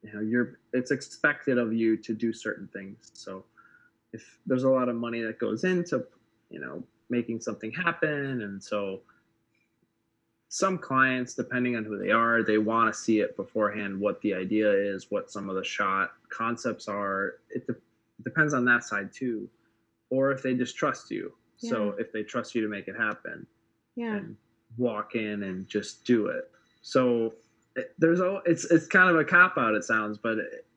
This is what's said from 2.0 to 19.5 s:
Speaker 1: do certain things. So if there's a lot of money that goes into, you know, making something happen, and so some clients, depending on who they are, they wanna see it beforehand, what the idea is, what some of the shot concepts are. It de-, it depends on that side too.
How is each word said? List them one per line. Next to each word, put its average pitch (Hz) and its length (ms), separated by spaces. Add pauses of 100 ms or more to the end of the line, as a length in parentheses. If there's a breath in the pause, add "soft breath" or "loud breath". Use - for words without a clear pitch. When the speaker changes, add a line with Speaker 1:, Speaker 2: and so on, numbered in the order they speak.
Speaker 1:
do 113 180
certain 104 400
things. 98 420
So 95 300 (680 soft breath)
if - 320
there's 127 180
a 135 60
lot 127 200
of 120 60
money 117 280
that 110 140
goes 110 280
into, 175 400 (440)
you - 120
know, 69 200 (280)
making 117 320
something 110 320
happen, 151 680
and 98 220
so 98 380 (1500 soft breath)
some 190 280
clients, 131 560
depending 123 440
on 107 80
who 107 120
they 98 140
are, 117 320
they 107 140
wanna 110 360
see 110 280
it - 160
beforehand, 101 600
what 101 220
the 104 120
idea 101 360
is, 98 400
what 98 220
some 98 180
of 95 60
the 95 80
shot 98 480 (180)
concepts 117 600
are. 98 460 (140)
It - 180
de-, 117 60
it - 520
depends 151 280
on 123 120
that 120 180
side 101 300
too. 113 340 (640)